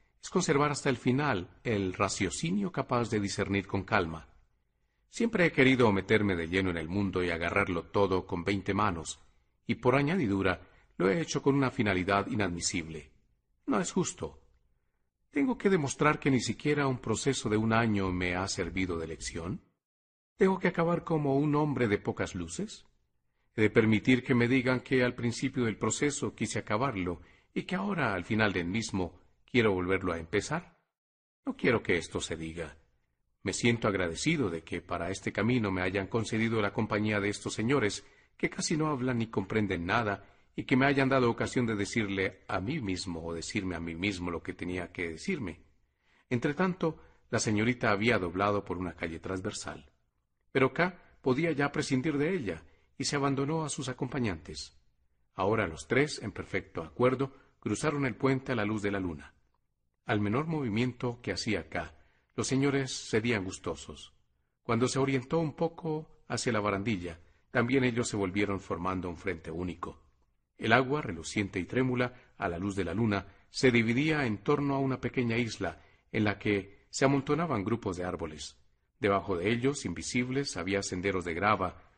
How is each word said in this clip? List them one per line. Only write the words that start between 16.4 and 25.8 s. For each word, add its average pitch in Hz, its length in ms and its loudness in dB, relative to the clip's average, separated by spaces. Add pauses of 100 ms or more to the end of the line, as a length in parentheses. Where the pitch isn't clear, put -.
siquiera 143 460 0
un 127 120 0
proceso 113 520 0
de 107 80 4
un 110 140 2
año 107 400 2
me 90 240 0
ha 95 120 -2
servido 90 500 -2
de 82 100 -6
lección? 85 520 -8 (760)
¿Tengo 190 220 4
que 185 100 0
acabar 170 360 0
como 147 320 2
un 147 180 2
hombre 139 340 2
de 101 100 4
pocas - 360 -4
luces? 90 500 -8 (720)
¿He 110 80 0
de 104 80 6
permitir 113 540 4
que 131 100 2
me 120 140 4
digan 127 320 2
que 127 240 2
al 120 100 0
principio 120 500 -2
del 107 120 0
proceso 113 580 -2